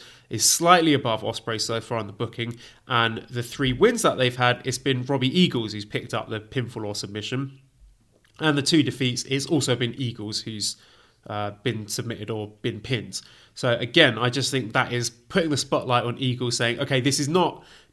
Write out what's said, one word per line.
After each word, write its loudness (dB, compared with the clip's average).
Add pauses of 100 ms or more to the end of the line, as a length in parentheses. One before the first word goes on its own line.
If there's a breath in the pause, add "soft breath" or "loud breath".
(300 loud breath)
is 2
slightly 6
above 0
Ospreay -4
so -2
far -4
in -4
the -12
booking. -6 (300 loud breath)
And 2 (120)
the -4
three -2
wins 4
that 2
they've 2
had, 2
it's -4
been 0
Robbie 0
Eagles 2
who's -8
picked -6
up -4
the -4
pinfall -6
or -4
submission. -6 (840)
And 4
the 2
two 6
defeats, -2
it's -2
also 2
been -2
Eagles -6
who's, -6 (500 soft breath)
uh, -6 (100)
been -4
submitted -8
or -4 (120)
been -4
pinned. -6 (320 loud breath)
So 0
again, 4
I 2
just -2
think -2
that 0
is -2
putting -2
the 0
spotlight 0
on -4
Eagles, 0
saying, 0
Okay, 0
this 2
is -2
not 2 (280 loud breath)